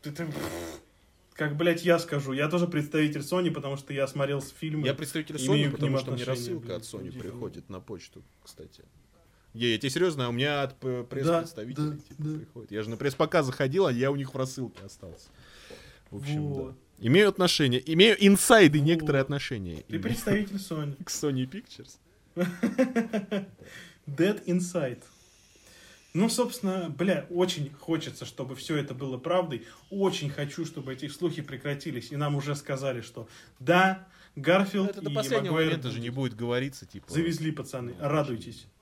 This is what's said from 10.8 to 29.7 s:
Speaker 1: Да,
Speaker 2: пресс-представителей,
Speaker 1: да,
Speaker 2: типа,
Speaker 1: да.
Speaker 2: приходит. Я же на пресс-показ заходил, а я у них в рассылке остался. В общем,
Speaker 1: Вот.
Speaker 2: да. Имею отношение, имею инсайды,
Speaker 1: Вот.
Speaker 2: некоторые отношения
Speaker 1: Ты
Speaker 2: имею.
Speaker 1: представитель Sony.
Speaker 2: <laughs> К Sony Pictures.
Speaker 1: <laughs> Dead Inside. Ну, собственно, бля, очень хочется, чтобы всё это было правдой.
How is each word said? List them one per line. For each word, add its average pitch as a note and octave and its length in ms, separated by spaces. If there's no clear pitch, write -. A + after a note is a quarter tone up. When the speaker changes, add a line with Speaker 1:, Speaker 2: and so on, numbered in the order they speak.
Speaker 1:
Да, A#2+ 40
Speaker 2:
пресс-представителей, D3 840
Speaker 1:
да, D3 80
Speaker 2:
типа, - 260
Speaker 1:
да. D#3 140
Speaker 2:
приходит. - 340
Я G#2+ 120
же G#2 60
на A2+ 60
пресс-показ D3+ 520
заходил, C#3 380
а D3 60
я B2 200
у C#3+ 40
них C3+ 180
в C#3 40
рассылке B2+ 480
остался. - 420
В G#2 80
общем, D3 300
Speaker 1:
Вот. C3+ 220
Speaker 2:
да. - 60
Имею F#3+ 220
отношение, D3+ 520
имею G3 220
инсайды, G3 540
Speaker 1:
Вот. C#3+ 60
Speaker 2:
некоторые D3+ 380
отношения A2+ 540
Speaker 1:
Ты - 100
Speaker 2:
имею. - 60
Speaker 1:
представитель G3 540
Sony. D3+ 460
Speaker 2:
<laughs> - 0
К - 60
Sony C3 400
Pictures. - 480
Speaker 1:
<laughs> G#3+ 1120
Dead E3 380
Inside. F3 560
Ну, F#3+ 140
собственно, F#3+ 640
бля, E3+ 400
очень F3 500
хочется, D#3 460
чтобы B2+ 300
всё D#3+ 200
это C#3 180
было C3 240
правдой. E3 480